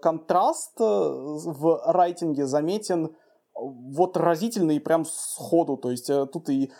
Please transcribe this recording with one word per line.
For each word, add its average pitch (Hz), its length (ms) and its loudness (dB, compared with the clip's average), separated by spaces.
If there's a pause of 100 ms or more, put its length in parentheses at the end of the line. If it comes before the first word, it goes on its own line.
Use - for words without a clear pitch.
контраст, 175 800 0
э, 226 40 4
в 156 1000 0
райтинге 165 640 2
заметен 160 680 -2 (420)
вот 135 600 -2
разительный 170 640 2
прям 160 240 0
сходу. 151 720 -2
То 127 160 -4
есть, 123 180 -6
э, 139 160 2
тут 160 240 -10
и 135 300 0